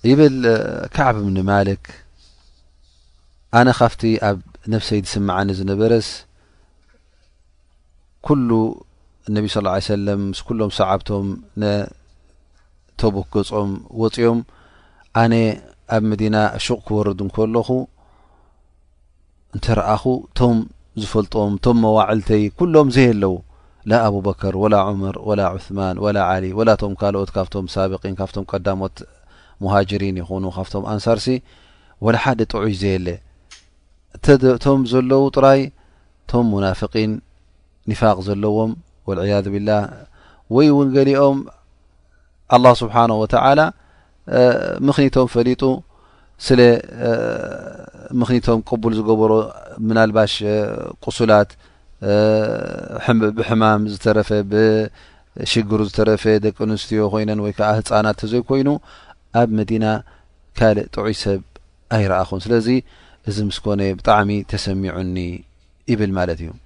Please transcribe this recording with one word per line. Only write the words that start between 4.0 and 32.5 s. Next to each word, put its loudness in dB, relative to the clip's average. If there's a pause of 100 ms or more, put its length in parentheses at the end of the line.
ኣብ -2 (260)
ነፍሰይ -2
ዝስምዓኒ -2
ዝነበረስ 0 (2250)
ኩሉ 0 (800)
እነቢ -2
ሰለላሁ -2
ዐለይሂ -2
ወሰለም -2
ምስ -6
ኩሎም -4
ሰዓብቶም -2 (300)
ነተቡክ -6
ገጾም -4 (260)
ወፂኦም 0 (760)
ኣነ 4 (560)
ኣብ 0
መዲና 0 (220)
ሹቕ -4
ክወርድ -2
እንከለኹ -2 (1800)
እንተ -8
ረኣኹ -2 (300)
ቶም 2 (400)
ዝፈልጦም -2
ቶም 2
መዋዕልተይ 2
ኩሎም 4
ዘየለዉ 2 (520)
ላ 2
ኣቡበከር -2
ወላ 2
ዑመር -4
ወላ -2
ዑስማን -6
ወላ -2
ዓሊ 0
ወላ 2
ቶም -6
ካልኦት -2
ካብቶም -6
ሳብቂን -4
ካብቶም -8
ቀዳሞት -6 (640)
ሙሃጅሪን -2
ይኹኑ -8
ካብቶም -8
ኣንሳርሲ -2 (760)
ወላ 2
ሓደ -2
ጥዑይ -4